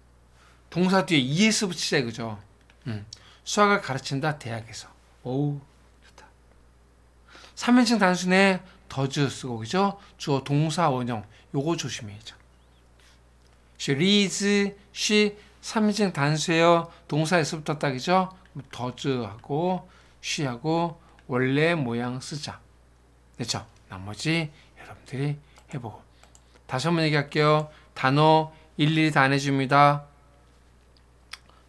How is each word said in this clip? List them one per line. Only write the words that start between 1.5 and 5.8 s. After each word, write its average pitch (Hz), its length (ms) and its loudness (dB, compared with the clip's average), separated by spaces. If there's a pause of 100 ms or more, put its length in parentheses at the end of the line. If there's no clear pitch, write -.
붙이자 170 300 -4
이거죠. 113 420 -6 (480)
음. 107 180 -8 (380)
수학을 202 380 2
가르친다, 143 560 -4
대학에서. - 520 -12 (340)
오우, 143 360 -4 (460)